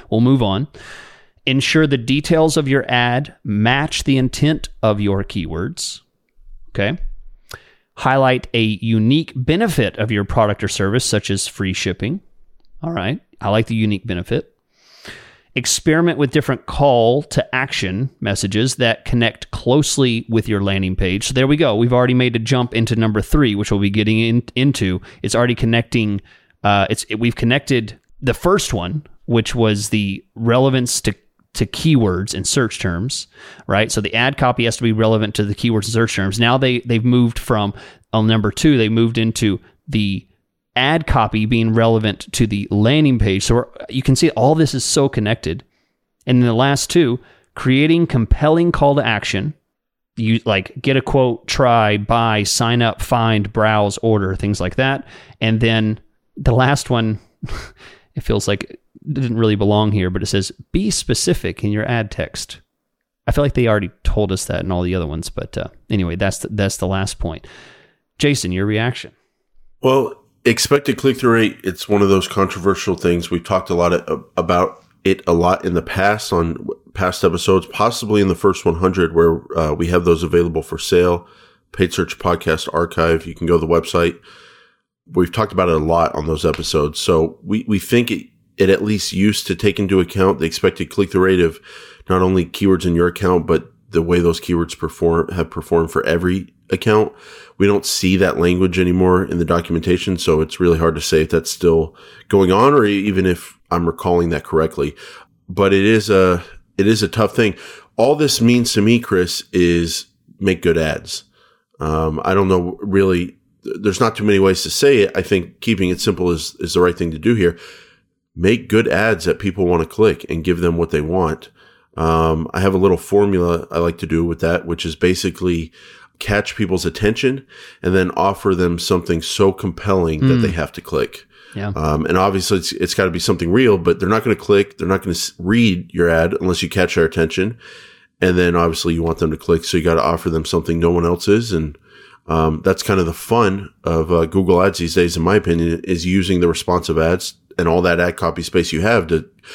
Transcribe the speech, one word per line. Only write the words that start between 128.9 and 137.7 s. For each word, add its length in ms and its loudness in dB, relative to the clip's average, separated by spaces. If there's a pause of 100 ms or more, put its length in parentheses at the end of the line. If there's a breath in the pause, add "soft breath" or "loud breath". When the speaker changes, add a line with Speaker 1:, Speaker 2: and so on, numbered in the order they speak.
Speaker 2:
so 300 0
compelling 760 -2
that 80 4
Speaker 1:
Mm. 80 2
Speaker 2:
they 80 0
have 220 -6
to 80 -14
click. 440 -6 (300 loud breath)
Speaker 1:
Yeah. 200 -6
Speaker 2:
Um, 300 -2
and 120 0
obviously 420 0
it's, 140 -8
it's 200 -4
gotta 180 0
be 80 -6
something 320 -2
real, 260 4
but 220 0
they're 100 -2
not 140 0
gonna 120 0
click. 420 0
They're 100 -4
not 140 0
gonna 100 -4
s-, 280 -6
read 540 2
your 160 2
ad 300 2
unless 240 -2
you 60 -4
catch 260 0
their 100 4
attention. 520 -2 (640 loud breath)